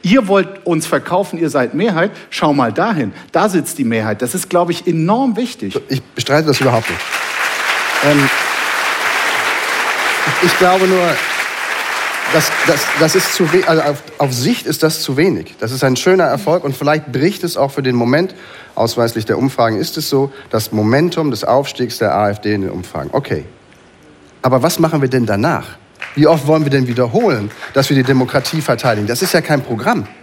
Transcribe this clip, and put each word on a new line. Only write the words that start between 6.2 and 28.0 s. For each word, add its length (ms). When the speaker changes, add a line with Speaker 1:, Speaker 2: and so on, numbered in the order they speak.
Speaker 2:
das 120
überhaupt 300
nicht. 100
Ähm, 240
ich 140
glaube 300
nur, 100
dass, 180
dass, 180
das 160
ist 200
zu 180
we-, 160
also 140
auf, 200
auf 140
Sicht 340
ist 160
das 200
zu 140
wenig. 440
Das 100
ist 140
ein 100
schöner 300
Erfolg 400
und 120
vielleicht 360
bricht 320
es 120
auch 140
für 140
den 100
Moment, 400
ausweislich 520
der 120
Umfragen 400
ist 180
es 120
so, 240
das 220
Momentum 580
des 140
Aufstiegs 540
der 180
A 140
F 100
D 120
in 100
den 80
Umfragen. 420
Okay. 320
Aber 220
was 160
machen 200
wir 80
denn 160
danach? 520
Wie 120
oft 200
wollen 180
wir 60
denn 180
wiederholen, 640
dass 160
wir 60
die 60